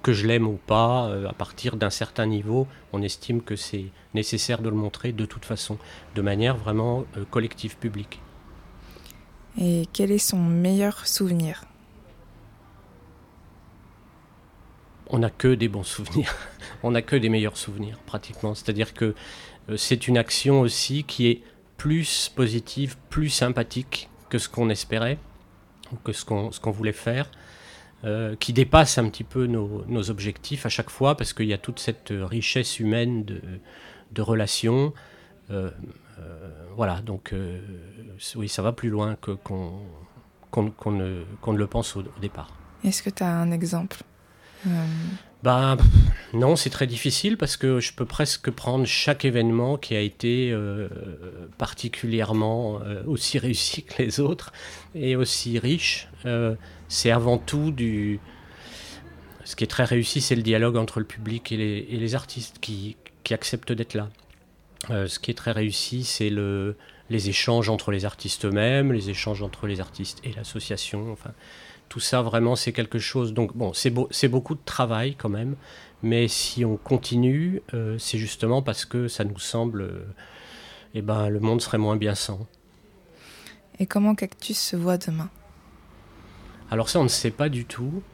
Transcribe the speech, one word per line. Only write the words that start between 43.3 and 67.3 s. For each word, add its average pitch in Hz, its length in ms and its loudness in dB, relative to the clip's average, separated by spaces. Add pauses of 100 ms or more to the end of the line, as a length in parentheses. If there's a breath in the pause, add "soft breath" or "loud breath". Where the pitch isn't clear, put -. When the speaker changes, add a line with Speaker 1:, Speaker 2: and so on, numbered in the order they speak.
Speaker 2:
exemple ? 170 480 -2 (680 loud breath)
Euh, 185 40 2 (720 loud breath)
Speaker 1:
Ben, 127 320 6
pff, - 100 8 (480 loud breath)
non, 131 220 6
c'est 131 140 0
très - 180 0
difficile 143 500 0
parce - 200 -2
que 131 240 2
je - 120 -4
peux 123 120 -4
presque - 440 -2
prendre 123 360 0
chaque 143 400 2
événement 120 520 4
qui - 160 -4
a 107 60 2
été, 120 520 0
euh, 104 360 -2 (680)
particulièrement, 110 1200 0
euh, 104 240 -6
aussi 147 340 0
réussi 123 440 -2
que - 180 -4
les 127 200 2
autres 151 320 0 (420 loud breath)
et 131 220 0
aussi 117 420 0
riche. 143 480 0 (180)
Euh, 117 300 2 (320 loud breath)
c'est - 240 2
avant 120 260 6
tout 151 340 0
du, 107 500 0 (1200 loud breath)
ce - 140 -12
qui 113 80 0
est - 20 -10
très - 160 0
réussi, 120 380 2
c'est 127 140 2
le 117 80 2
dialogue 113 340 4
entre 110 220 0
le 110 60 -2
public 110 460 -8
et 110 60 -2
les, 104 320 -2
et 117 80 -4
les 113 180 -2
artistes - 460 -10
qui, 107 340 -8 (300)
qui 113 80 0
acceptent - 400 -4
d'être 113 220 -4
là. 104 120 -2 (840)
Euh, 98 160 0
ce - 120 -6
qui - 100 -4
est 117 60 -2
très - 160 -2
réussi, 110 540 -2
c'est 107 240 0
le, 101 480 -2 (320 loud breath)
les 104 180 0
échanges 113 420 4